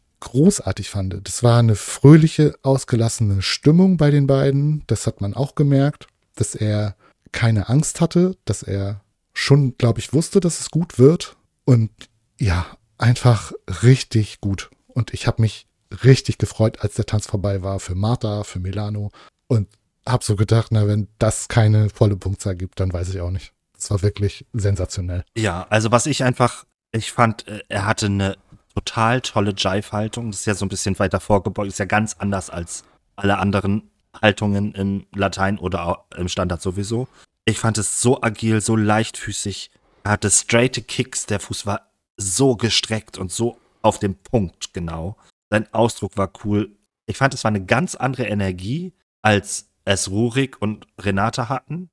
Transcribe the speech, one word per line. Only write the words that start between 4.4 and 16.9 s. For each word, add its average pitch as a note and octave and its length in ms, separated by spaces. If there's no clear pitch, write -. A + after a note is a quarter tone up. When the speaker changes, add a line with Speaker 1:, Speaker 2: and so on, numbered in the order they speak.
Speaker 1:
Das - 200
hat - 140
man G2 140
auch C3+ 200
gemerkt, C#3+ 520
dass - 180
er G#2 420
keine A2 360
Angst C#3+ 320
hatte, F3+ 440
dass - 180
er G2 380
schon, C#3 440
glaub A#2 200
ich, - 140
wusste, E3+ 280
dass F3 200
es - 100
gut - 280
wird. D3 380
Und A#2 260
ja, F2 280
einfach A#2 540
richtig A2+ 580
gut. G2 300
Und - 260
ich - 120
hab - 120
mich - 280
richtig B2 340
gefreut, - 420
als - 140